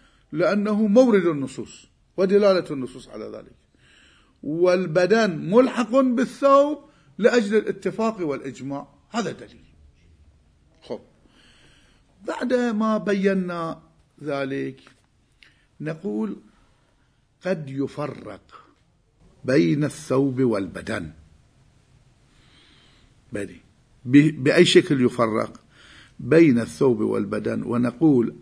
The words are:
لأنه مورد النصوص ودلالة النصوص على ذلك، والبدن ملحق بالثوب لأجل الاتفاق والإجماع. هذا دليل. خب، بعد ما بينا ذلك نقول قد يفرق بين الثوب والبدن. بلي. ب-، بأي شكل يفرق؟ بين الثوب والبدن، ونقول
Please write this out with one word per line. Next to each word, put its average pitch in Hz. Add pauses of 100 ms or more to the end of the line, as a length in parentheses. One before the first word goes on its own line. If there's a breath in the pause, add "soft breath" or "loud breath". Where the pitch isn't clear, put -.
(320 soft breath)
لأنه 202
مورد 208
النصوص 135 (300)
ودلالة 190
النصوص 131
على 110
ذلك، 107 (880 soft breath)
والبدن 180
ملحق 240
بالثوب 277 (380 soft breath)
لأجل 220
الاتفاق 208
والإجماع. 139 (220)
هذا 202
دليل. 107 (1160)
خب، 113 (1300 soft breath)
بعد 254
ما 220
بينا 185 (420)
ذلك 135 (1000 soft breath)
نقول 202 (1120)
قد 160
يفرق 135 (800)
بين 151
الثوب 135
والبدن. 95 (2250 soft breath)
بلي. 92 (460)
ب-، 143
بأي 165
شكل 143
يفرق؟ 113 (600 soft breath)
بين 135
الثوب 117
والبدن، 107
ونقول 120